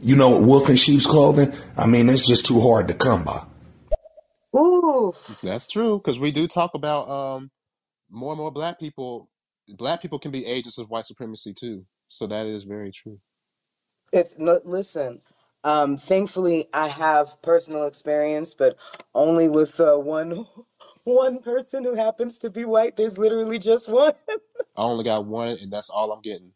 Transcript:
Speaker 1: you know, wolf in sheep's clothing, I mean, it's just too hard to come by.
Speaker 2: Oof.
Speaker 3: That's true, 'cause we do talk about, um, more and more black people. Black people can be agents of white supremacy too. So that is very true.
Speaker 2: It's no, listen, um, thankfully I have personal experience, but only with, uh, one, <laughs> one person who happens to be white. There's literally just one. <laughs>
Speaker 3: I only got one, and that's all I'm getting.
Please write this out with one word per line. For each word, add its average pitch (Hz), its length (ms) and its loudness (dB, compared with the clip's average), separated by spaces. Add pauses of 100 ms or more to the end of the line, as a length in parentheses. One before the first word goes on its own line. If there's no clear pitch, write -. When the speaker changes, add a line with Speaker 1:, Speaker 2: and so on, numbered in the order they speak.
Speaker 1:
you 123 140 4
know, 131 260 6
wolf 135 280 6
in 127 80 6
sheep's 143 300 4
clothing, 147 460 4 (240)
I - 100 0
mean, 120 220 6
it's 131 180 2
just 117 200 4
too 117 140 4
hard 110 280 4
to - 60 -2
come 101 300 0
by. - 200 -8 (1120)
Speaker 2:
Oof. 294 880 0
Speaker 3:
That's 107 240 -6
true, 214 340 -2
'cause 127 180 -4
we 147 120 -2
do 151 160 -2
talk 175 280 -4
about, 147 340 -4
um, 135 420 -8 (580)
more 127 240 -12
and 156 60 -12
more 151 120 -8
black 160 280 -8
people. 127 500 -14 (400)
Black 120 320 -6
people 151 180 -12
can 147 120 -12
be 131 140 -10
agents 117 340 -10
of 110 100 -14
white 113 180 -8
supremacy 110 460 -16
too. 104 320 -14 (240)
So - 180 -12
that 107 200 -8
is 107 160 -10
very 101 280 -14
true. 104 280 -20 (920)
Speaker 2:
It's 175 240 0
no, 170 280 0
listen, 170 560 -10 (420)
um, 147 340 0
thankfully 180 760 -2
I 156 160 -2
have 151 520 -2
personal 160 440 0
experience, 151 680 -4
but 127 240 0 (380)
only 165 340 4
with, 151 300 0
uh, 151 180 6
one, 160 500 -6 (280)
<laughs> - 300 -20
one 254 360 2
person 254 420 -6
who 247 120 -4
happens 220 440 -4
to 233 100 -10
be 226 160 -10
white. 220 320 0
There's 214 200 -4
literally 220 420 -2
just 220 300 0
one. 277 300 4
<laughs> - 40 -20 (540)
Speaker 3:
I 104 60 -4
only 117 220 -4
got 107 200 -2
one, 113 240 -6
and 101 240 -10
that's 104 160 -10
all 107 220 -4
I'm 107 100 -10
getting. 92 340 -14